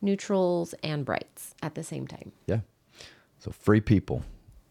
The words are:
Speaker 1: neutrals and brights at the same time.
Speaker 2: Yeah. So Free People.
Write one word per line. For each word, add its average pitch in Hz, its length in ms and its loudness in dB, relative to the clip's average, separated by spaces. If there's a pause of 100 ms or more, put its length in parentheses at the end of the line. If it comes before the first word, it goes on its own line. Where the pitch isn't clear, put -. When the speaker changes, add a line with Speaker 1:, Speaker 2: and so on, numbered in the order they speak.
Speaker 1:
neutrals 185 720 0 (100)
and 147 220 -2
brights - 580 -6
at 151 120 -6
the 160 80 -8
same 135 240 -8
time. - 260 -16 (120)
Speaker 2:
Yeah. 110 140 0 (800)
So - 120 -10
Free 107 280 4
People. 87 440 2 (480)